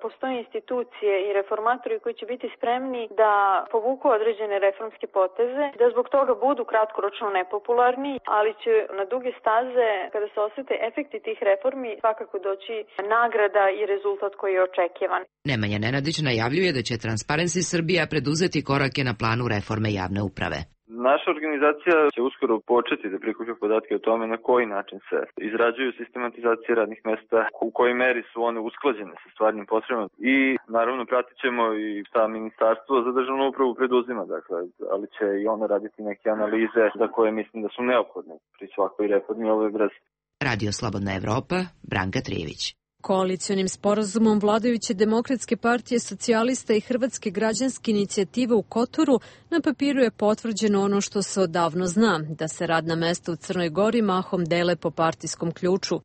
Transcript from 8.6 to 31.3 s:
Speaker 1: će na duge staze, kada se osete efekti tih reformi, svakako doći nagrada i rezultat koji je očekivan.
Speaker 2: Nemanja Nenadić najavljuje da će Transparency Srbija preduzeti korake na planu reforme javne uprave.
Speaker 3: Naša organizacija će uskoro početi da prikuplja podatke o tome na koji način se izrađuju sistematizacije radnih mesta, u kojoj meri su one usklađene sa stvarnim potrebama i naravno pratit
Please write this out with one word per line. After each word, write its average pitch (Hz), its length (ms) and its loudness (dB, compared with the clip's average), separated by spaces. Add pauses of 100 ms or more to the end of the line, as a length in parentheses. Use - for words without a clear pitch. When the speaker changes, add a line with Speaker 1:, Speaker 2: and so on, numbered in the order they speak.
Speaker 1:
će 233 120 2 (260)
na 196 60 -2
duge 247 340 -4
staze, 240 500 2 (240)
kada 208 200 -2
se - 140 -4
osete 254 260 -6 (160)
efekti 277 360 -6
tih 220 120 -6 (120)
reformi, 247 400 0 (100)
svakako 220 380 -2 (100)
doći 196 280 -6 (400)
nagrada 208 500 4 (140)
i - 20 0 (120)
rezultat 196 460 -2
koji 196 140 -2
je 185 160 4
očekivan. 180 520 -2 (300)
Speaker 2:
Nemanja 104 280 0
Nenadić 135 380 -2 (120)
najavljuje 127 480 2
da 123 40 -2
će 113 220 -4
Transparency 156 580 -2 (100)
Srbija 170 420 0
preduzeti 147 560 0
korake 139 340 0
na 123 160 0
planu 120 280 0
reforme 110 420 -2 (100)
javne 95 300 -2
uprave. 85 300 -4 (500)
Speaker 3:
Naša 147 260 2
organizacija 151 600 2 (200)
će 117 140 -2
uskoro 123 240 0 (200)
početi 117 400 0
da 98 120 -6
prikuplja 113 380 -6
podatke 110 320 0
o 98 120 -4
tome 113 200 2
na 113 100 -2 (100)
koji 123 180 4 (120)
način 101 300 -10
se 85 100 -4 (320)
izrađuju 117 520 0
sistematizacije 117 800 -2
radnih 107 280 -4
mesta, 110 300 0 (280)
u - 100 -2
kojoj 123 260 2
meri 120 260 2
su - 80 -12 (120)
one 113 100 -4 (100)
usklađene 104 520 -4
sa - 120 -20
stvarnim 107 400 0
potrebama 110 340 -2 (260)
i - 20 4 (420)
naravno 120 340 0
pratit 123 320 -2